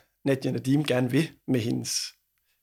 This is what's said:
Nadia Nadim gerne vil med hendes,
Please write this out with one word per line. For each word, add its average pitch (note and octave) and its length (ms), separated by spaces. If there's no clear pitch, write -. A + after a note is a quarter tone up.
Nadia C3+ 260
Nadim C3 340
gerne B2+ 260
vil C#3+ 200
med B2+ 120
hendes, A#2+ 380